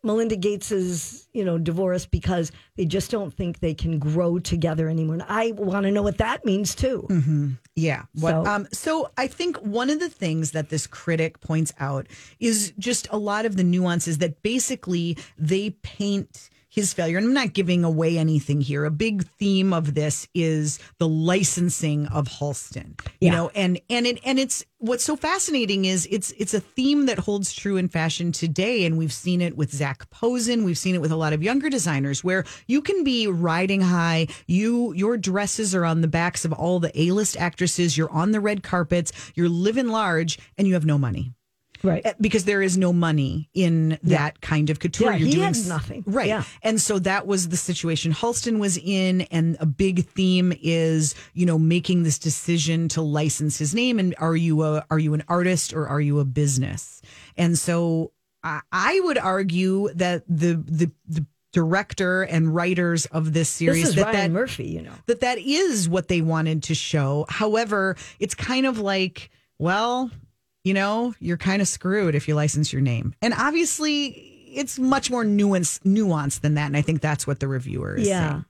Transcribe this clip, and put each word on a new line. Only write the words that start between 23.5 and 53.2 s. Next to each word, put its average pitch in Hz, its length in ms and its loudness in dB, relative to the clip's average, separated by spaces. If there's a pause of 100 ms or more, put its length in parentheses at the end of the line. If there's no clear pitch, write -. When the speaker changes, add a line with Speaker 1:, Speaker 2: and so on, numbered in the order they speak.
Speaker 2:
and, 185 240 0 (100)
and 240 160 0
it, 240 200 0
and 262 120 2
it's, 262 280 -2 (140)
what's 233 260 -2
so 302 100 0
fascinating 269 680 0
is 185 260 0
it's, 202 260 -4
it's - 160 -4
a 208 60 0
theme 277 460 2
that 226 140 0
holds 202 340 -2
true 202 240 -2
in 185 100 0
fashion 165 460 -2
today. 185 520 0
And 160 120 0
we've 160 160 -2
seen 180 260 -2
it 175 160 -2
with 147 180 -2
Zac 139 360 -6
Posen. 233 560 0
We've 175 120 0
seen 185 180 0
it 170 60 0
with 156 120 0
a - 20 0
lot 160 160 0
of 151 100 0
younger 269 280 0
designers 147 560 -2
where 185 180 0 (240)
you 277 140 2
can 370 240 0
be 240 220 2
riding 180 520 0
high. 170 480 2 (180)
You, 226 460 0
your 196 240 0
dresses 196 580 -2
are 175 120 2
on 165 160 2
the 165 80 2
backs 170 340 0
of 160 80 -2
all 175 300 0
the 170 100 0 (100)
A-list 185 360 2
actresses. 170 600 0
You're 156 140 0
on 175 200 2
the 214 100 2
red 208 220 -2
carpets, 175 500 0 (200)
you're 175 140 2
living 208 400 2
large, 175 520 0 (180)
and 196 100 2
you 185 60 4
have 160 120 2
no 151 120 4
money. 127 340 -2 (520)
Speaker 1:
Right. 185 200 2
Speaker 2:
Eh, 214 160 0
because 214 260 2
there 202 180 2
is 190 160 2
no 180 120 4
money 156 600 2
in 165 480 2
Speaker 1:
Yeah. 156 160 4
Speaker 2:
that 147 240 -2
kind 151 300 0
of 151 80 -2
couture. 175 240 0
Speaker 1:
Yeah, - 140 2
Speaker 2:
You're 160 100 4
Speaker 1:
he 269 60 4
Speaker 2:
doing 370 100 4
Speaker 1:
had 392 120 2
Speaker 2:
s- 214 120 -2
Speaker 1:
nothing. 180 400 -6
Speaker 2:
Right. 208 220 0
Speaker 1:
Yeah. 214 140 -2 (200)
Speaker 2:
And 220 180 2
so 208 180 0
that 190 280 0
was 185 220 0
the 175 80 -2
situation 165 540 -2
Halston 233 460 0
was 196 260 0
in. 185 460 2
And 165 300 2
a 160 80 0
big 180 400 0
theme 185 440 2 (120)
is, 160 500 2 (220)
you 180 100 2
know, 160 140 4
making 170 420 4
this 160 160 2
decision 165 720 0
to 165 140 -2
license 151 560 0